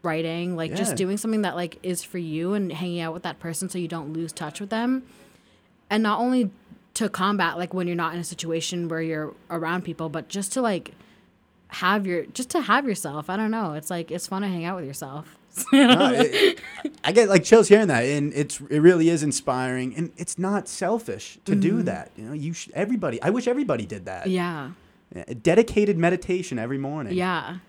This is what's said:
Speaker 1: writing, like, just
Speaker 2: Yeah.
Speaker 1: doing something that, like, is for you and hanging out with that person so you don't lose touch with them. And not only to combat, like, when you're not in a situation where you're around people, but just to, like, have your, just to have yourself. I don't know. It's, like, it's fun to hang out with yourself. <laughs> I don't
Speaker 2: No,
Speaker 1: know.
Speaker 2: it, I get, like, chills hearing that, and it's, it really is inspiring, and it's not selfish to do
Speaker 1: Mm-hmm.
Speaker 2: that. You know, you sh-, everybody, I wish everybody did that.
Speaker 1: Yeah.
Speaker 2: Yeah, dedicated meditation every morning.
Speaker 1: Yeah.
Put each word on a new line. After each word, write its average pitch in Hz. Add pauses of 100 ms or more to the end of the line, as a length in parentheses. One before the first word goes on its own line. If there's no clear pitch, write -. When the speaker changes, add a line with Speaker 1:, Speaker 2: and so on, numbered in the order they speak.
Speaker 1:
writing, 165
like, 160
just 196
Speaker 2:
Yeah. -
Speaker 1:
doing 185
something 220
that, 160
like, 175
is 170
for -
you 165
and 196
hanging 175
out 160
with 180
that 165
person 170
so 185
you 170
don't 156
lose 165
touch 151
with 202
them. 254 (840)
And 214
not 208
only 247 (440)
to 214
combat, 185
like, 175
when 185
you're 175
not 165
in 175
a 170
situation 165
where 165
you're 156 (160)
around 170
people, 160
but 156
just 196
to, 262
like, 208 (800)
have 196
your, 175
just 254
to 339
have 247
yourself. 151
I 185
don't 214
know. 214
It's, 151
like, 170
it's 180
fun 196
to 202
hang 170
out 185
with 170
yourself. 139 (180)
<laughs> -
I 269
don't 277
Speaker 2:
No, 254 (160)
Speaker 1:
know. -
Speaker 2:
it, 392 (440)
I 151
get, 220
like, 185
chills 220
hearing 208
that, 123
and 147
it's, 143 (100)
it 147
really 165
is 156
inspiring, 127
and 160
it's -
not 190
selfish 190
to 202
do 196
Speaker 1:
Mm-hmm. 214
Speaker 2:
that. 82
You 107
know, 131
you 151
sh-, -
everybody, 185
I 151
wish 247
everybody 214
did 92
that. 98
Speaker 1:
Yeah. 175 (440)
Speaker 2:
Yeah, 90 (180)
dedicated 208
meditation 175
every 120
morning. 139
Speaker 1:
Yeah. 180 (120)